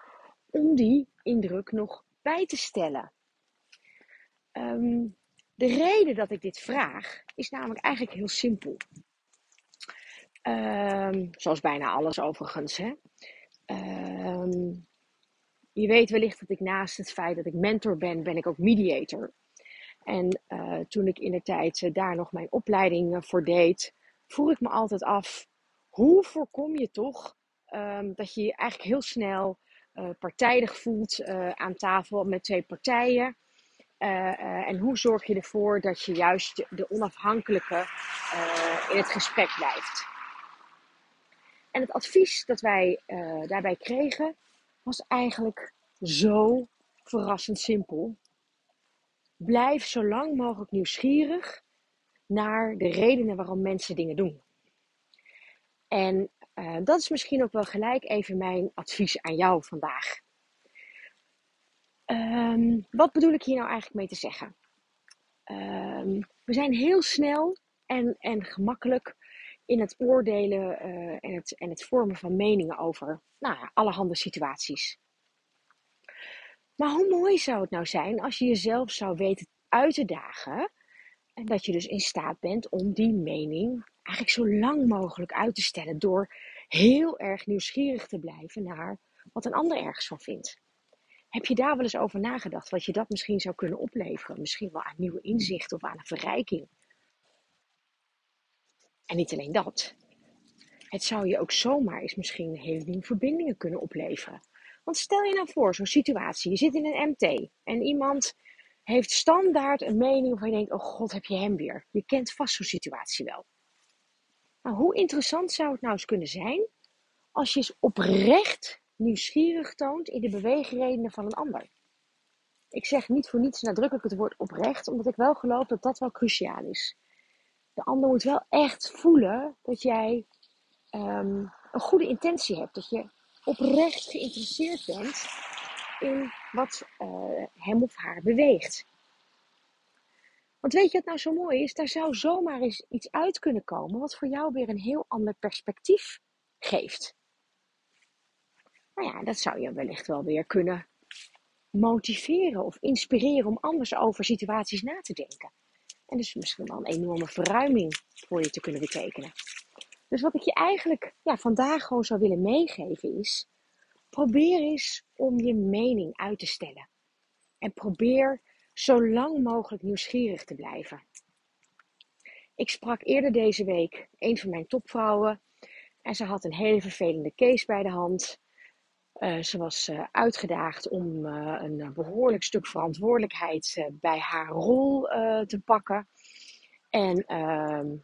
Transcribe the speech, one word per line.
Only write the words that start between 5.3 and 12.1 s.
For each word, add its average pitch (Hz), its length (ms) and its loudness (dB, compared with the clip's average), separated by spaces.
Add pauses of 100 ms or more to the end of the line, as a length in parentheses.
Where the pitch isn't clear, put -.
de 247 120 2
reden 311 480 4
dat 202 160 -2
ik 190 100 -6
dit 190 180 -8
vraag 208 640 -6 (120)
is - 160 -8
namelijk 254 300 -8
eigenlijk 247 360 -2
heel 196 120 -6
simpel. 208 480 -2 (1700)
Ehm, 202 880 -2
zoals 160 300 -2
bijna 143 300 0
alles 151 300 0